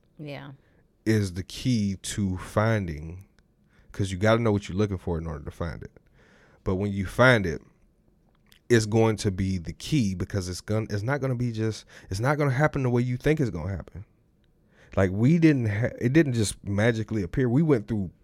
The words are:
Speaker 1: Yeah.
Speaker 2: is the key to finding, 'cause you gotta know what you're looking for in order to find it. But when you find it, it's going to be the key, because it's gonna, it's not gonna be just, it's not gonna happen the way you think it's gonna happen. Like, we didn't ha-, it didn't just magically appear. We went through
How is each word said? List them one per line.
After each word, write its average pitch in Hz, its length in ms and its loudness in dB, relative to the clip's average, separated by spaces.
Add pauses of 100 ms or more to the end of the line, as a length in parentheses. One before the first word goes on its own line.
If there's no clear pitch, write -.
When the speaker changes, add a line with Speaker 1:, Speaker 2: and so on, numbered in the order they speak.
(180)
Speaker 1:
Yeah. 143 320 -14 (560)
Speaker 2:
is 104 280 2
the 92 100 -6
key 104 580 -2
to 95 360 -2
finding, 92 840 -2 (680)
'cause 98 180 -4
you 95 80 -6
gotta 110 240 4
know 113 100 2
what 101 160 -2
you're 87 80 -6
looking 101 220 0
for 87 200 -4
in 82 80 -8
order 76 180 -10
to - 60 -14
find - 320 -10
it. - 100 -18 (720)
But 98 120 -2
when 101 160 -2
you 98 140 -2
find 120 400 4
it, 82 160 -4 (1080)
it's 110 180 4
going 110 300 2
to 104 140 -2
be 95 280 -2
the 82 140 -10
key, 107 420 0
because 92 340 -6
it's 87 120 -8
gonna, 107 300 -4
it's 104 120 -4
not 131 180 -2
gonna 131 140 -2
be 120 180 -2
just, 110 320 -4 (260)
it's 98 100 -4
not 139 180 0
gonna 147 120 2
happen 147 320 0
the 123 80 0
way 120 120 2
you 123 140 -2
think 151 240 0
it's 123 100 0
gonna 90 240 -6
happen. 92 300 -12 (920)
Like, 95 140 4
we 123 280 4
didn't 147 280 6
ha-, 107 340 -2
it 123 120 2
didn't 143 220 4
just 110 300 -2
magically 110 580 0
appear. 123 260 0
We 127 140 4
went 135 260 2
through 101 220 -2 (140)